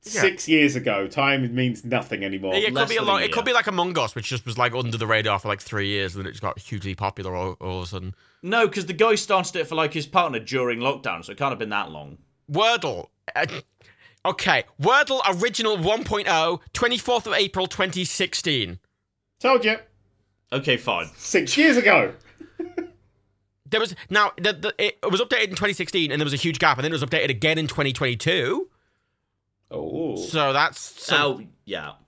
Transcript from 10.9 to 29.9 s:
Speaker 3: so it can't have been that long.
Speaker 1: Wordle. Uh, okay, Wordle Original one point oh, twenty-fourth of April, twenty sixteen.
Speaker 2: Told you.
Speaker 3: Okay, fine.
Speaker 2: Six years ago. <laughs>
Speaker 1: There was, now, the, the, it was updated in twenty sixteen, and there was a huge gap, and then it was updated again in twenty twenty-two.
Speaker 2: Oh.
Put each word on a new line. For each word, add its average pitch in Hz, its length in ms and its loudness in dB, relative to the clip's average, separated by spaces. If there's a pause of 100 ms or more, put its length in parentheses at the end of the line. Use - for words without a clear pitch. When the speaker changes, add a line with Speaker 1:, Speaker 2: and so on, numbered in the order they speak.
Speaker 3:
so 104 100 -14
it 98 60 -14
can't 139 120 0
have 113 80 -6
been 107 100 -6
that 101 220 -4
long. 76 260 -14 (340)
Speaker 1:
Wordle. 170 580 0 (280)
Uh, 156 100 2 (800)
okay, 170 400 2 (160)
Wordle 262 400 4 (200)
Original 220 360 0
one 202 280 2
point 208 260 -2
oh, 165 300 2 (120)
twenty-fourth 240 540 0
of 208 80 -2
April, 190 320 0
twenty 185 380 -2
sixteen. 120 760 -2 (600)
Speaker 2:
Told 247 260 4
you. 220 120 2 (760)
Speaker 3:
Okay, 135 260 2
fine. 85 380 -2
Speaker 2:
Six 147 420 0
years 294 180 6
ago. 190 380 4 (440)
<laughs> 339 60 -4 (1000)
Speaker 1:
There 220 120 0
was, 208 160 -2 (140)
now, 208 280 4
the, 202 160 0
the, 175 220 -4 (100)
it - 140 -2 (100)
was 190 120 2
updated 226 300 2
in 190 40 -8
twenty 202 200 0
sixteen, 170 360 -2
and 147 100 0
there 151 60 2
was 135 60 -2
a 143 40 -2
huge 151 220 -2
gap, 156 200 4
and 131 60 -2
then 160 60 0
it 156 100 -2
was 139 40 -2
updated 147 240 0
again 147 280 2
in 156 120 -2
twenty 139 240 0
twenty-two. 151 760 0 (1000)
Speaker 2:
Oh. 151 460 -6